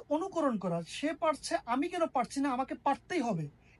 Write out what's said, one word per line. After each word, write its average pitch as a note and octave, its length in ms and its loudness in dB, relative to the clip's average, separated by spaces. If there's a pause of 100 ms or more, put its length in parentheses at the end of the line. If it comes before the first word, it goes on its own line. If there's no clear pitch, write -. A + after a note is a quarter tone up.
অনুকরণ D4+ 500 2
করা। E3+ 240 -2
সে D4 300 -4
পারছে, D#4+ 540 0
আমি C4 220 0
কেন F4 180 0
পারছি C4 340 -2
না, C#4 100 2
আমাকে C4 240 -2
পারতেই D4 460 0
হবে। E3+ 280 0 (320)